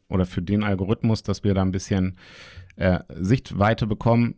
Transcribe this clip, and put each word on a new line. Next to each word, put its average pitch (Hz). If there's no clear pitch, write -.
oder 92
für 90
den 101
Algorithmus, 104
dass -
wir 101
da 95
ein 95
bisschen, 92
äh, 90
Sichtweite 101
bekommen. 117